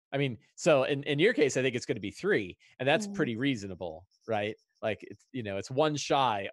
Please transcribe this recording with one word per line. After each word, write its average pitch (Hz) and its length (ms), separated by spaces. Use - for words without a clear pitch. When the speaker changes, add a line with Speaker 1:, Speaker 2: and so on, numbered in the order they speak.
Speaker 1:
I 139 60
mean, 135 200
so 147 280
in, 139 200
in 143 140
your 220 160
case, 143 220
I 127 60
think 127 140
it's 117 100
gonna 123 140
be 98 100
three, 117 460
and 127 80
that's 202 200
Speaker 2:
Mm. 202 60
Speaker 1:
pretty 135 220
reasonable, 98 680
right? 107 300
Like, 107 200
it's, - 300
you 127 100
know, 98 160
it's - 120
one 151 260
shy 123 560